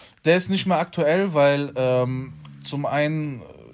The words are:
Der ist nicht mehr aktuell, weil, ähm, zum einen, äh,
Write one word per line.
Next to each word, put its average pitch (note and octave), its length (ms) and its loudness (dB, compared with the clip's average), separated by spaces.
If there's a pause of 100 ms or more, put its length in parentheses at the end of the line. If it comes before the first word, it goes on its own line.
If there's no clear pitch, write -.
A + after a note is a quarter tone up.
(260)
Der E3 100 6
ist F#3 140 0
nicht F#3 160 0
mehr F3+ 140 2
aktuell, E3+ 540 0
weil, C#3+ 420 2
ähm, B2+ 580 0 (300)
zum C#3+ 220 -6
einen, D3 560 -2
äh, D#2 40 -18 (280)